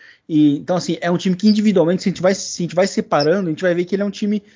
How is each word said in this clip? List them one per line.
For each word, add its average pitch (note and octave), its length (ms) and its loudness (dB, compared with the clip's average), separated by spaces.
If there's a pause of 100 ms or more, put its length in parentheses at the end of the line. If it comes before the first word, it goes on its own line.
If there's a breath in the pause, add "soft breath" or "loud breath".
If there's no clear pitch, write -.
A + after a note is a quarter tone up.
(280 loud breath)
E, D3+ 300 4
então, F3 200 -2
assim, E3 220 -4
é F3 120 -2
um F3+ 60 2
time F#3 180 0
que G3+ 120 2
individualmente, G3 540 2
se G3+ 80 -2
a - 20 -2
gente D#3+ 100 -8
vai, F#3+ 120 2
se - 280 -8
a - 20 -4
gente D#3 120 -6
vai F#3+ 120 2
separando, F3+ 600 0
a D#3 40 -4
gente D#3 100 -8
vai F3+ 140 0
ver F3 100 -2
que F3+ 80 -10
ele G3 80 -2
é G3+ 40 -2
um G3+ 60 -4
time G#3 300 -4 (140)